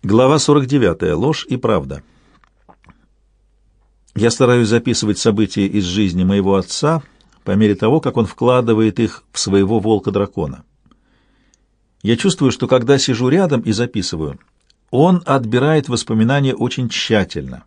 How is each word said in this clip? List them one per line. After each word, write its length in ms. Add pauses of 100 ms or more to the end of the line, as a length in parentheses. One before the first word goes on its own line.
Глава 320
сорок 300
девятая. 480
Ложь 340
и 80
правда. 460 (2000)
Я 160
стараюсь 380
записывать 500
события 480
из 200
жизни 380
моего 340
отца 440 (420)
по 120
мере 180
того, 260
как 160
он 120
вкладывает 720
их 320
в 80
своего 400
волка-дракона. 840 (1400)
Я 140
чувствую, 340
что 160
когда 320
сижу 300
рядом 320
и 100
записываю, 680 (540)
он 340
отбирает 640
воспоминания 640
очень 340
тщательно. 800